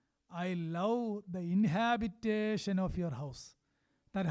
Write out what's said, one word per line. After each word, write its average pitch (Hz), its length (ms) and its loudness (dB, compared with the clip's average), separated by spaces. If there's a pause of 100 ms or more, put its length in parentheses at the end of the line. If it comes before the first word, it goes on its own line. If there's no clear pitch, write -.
(460)
I - 20 -2 (300)
love 226 280 0 (300)
the 180 80 -4 (140)
inhabitation 214 1300 2
of - 160 -2
your 165 100 -2 (100)
house." 135 220 -10 (720)
That 190 140 0